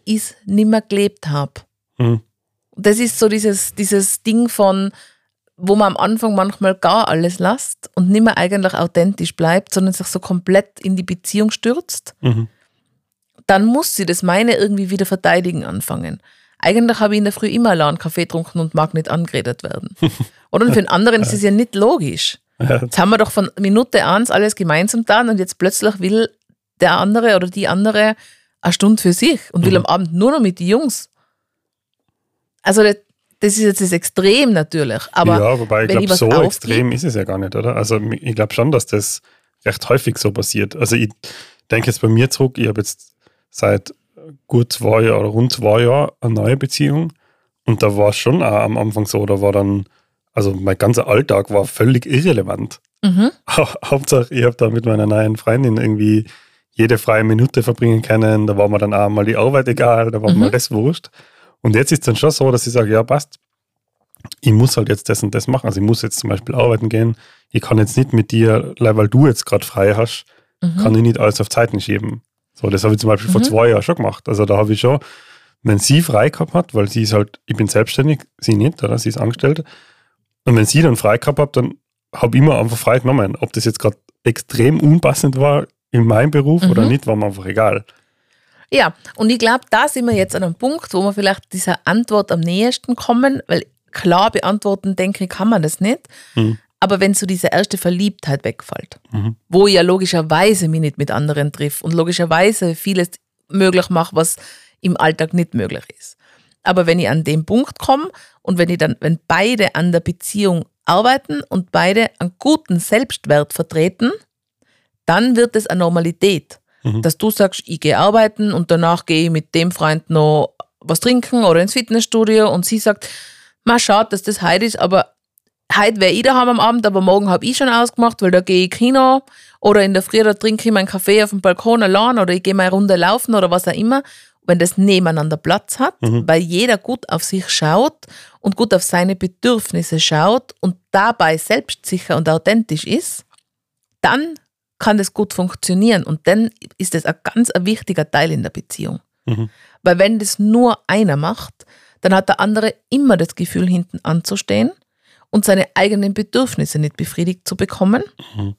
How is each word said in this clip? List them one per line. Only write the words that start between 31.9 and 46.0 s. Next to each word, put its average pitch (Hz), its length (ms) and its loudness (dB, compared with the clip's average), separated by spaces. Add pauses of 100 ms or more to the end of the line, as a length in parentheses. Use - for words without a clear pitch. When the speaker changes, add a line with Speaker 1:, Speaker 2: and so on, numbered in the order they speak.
Speaker 1:
Also 196 200 2
das, 208 120 4 (440)
das 208 140 0
ist 214 80 -4
jetzt 202 200 2
das 185 100 0
Extrem 196 640 2
natürlich. 151 480 -2 (100)
Aber - 280 2
Speaker 2:
Ja, 120 200 2
wobei 110 240 0
ich 110 60 0
Speaker 1:
wenn 190 80 0
Speaker 2:
glaub, 196 80 2
Speaker 1:
ich 190 40 -2
was 185 100 2
Speaker 2:
so 117 80 2
Speaker 1:
aufgebe 139 180 4
Speaker 2:
extrem 120 460 -2
ist 123 120 -4
es 139 100 -2
ja 98 100 -2
gar 95 140 -6
nicht, 98 180 -6
oder? 117 200 -2
Also 110 240 -2
mi-, 110 200 -4
ich 123 160 -6
glaub 107 180 -2
schon, 123 180 0
dass 127 160 0
das - 340 -4 (420)
recht - 260 -6
häufig 123 280 0
so 107 140 -2
passiert. 101 440 -4
Also 113 200 -2
ich 113 140 -2 (600)
denke 113 180 0
jetzt - 140 -2
bei 117 60 2
mir 117 240 4
zurück, 131 260 -2
ich 117 100 -2
hab 107 100 -2
jetzt - 360 -8 (380)
seit 101 420 -2 (540)
gut 120 260 0
zwei 113 300 0
Jahren 110 160 2
oder 104 100 -2
rund 117 240 0
zwei 113 300 2
Jahren 135 260 2 (120)